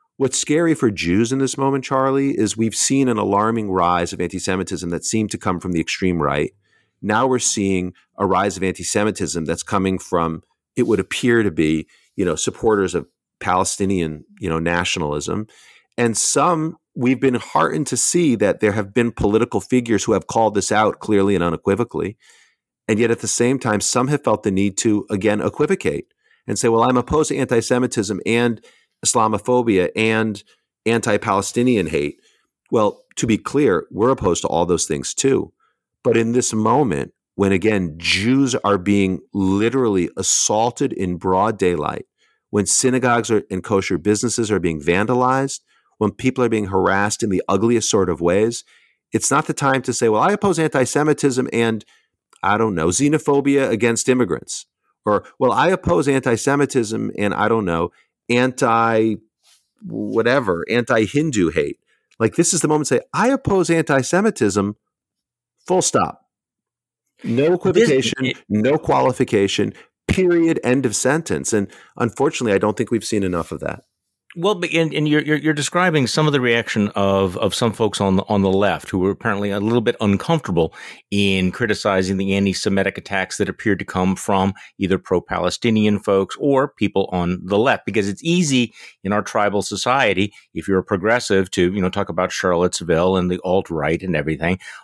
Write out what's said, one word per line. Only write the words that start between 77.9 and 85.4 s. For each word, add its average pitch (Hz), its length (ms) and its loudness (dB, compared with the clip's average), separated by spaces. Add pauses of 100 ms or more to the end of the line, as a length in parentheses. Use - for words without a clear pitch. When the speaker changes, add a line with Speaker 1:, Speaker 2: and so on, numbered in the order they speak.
Speaker 2:
on 98 180 2
the, 98 120 0
on 101 140 2
the 95 80 2
left 95 400 0
who 98 80 0
were 92 100 2
apparently 101 400 -4
a 101 100 -4
little 113 220 2
bit 117 200 0
uncomfortable 98 720 0 (380)
in 95 420 0
criticizing 98 680 0
the 98 180 0
anti-Semitic 98 600 0
attacks - 420 -6
that 95 120 -2
appeared 98 300 -2
to 98 60 -8
come 92 300 0
from 98 380 0 (240)
either 92 220 0
pro-Palestinian 101 1000 0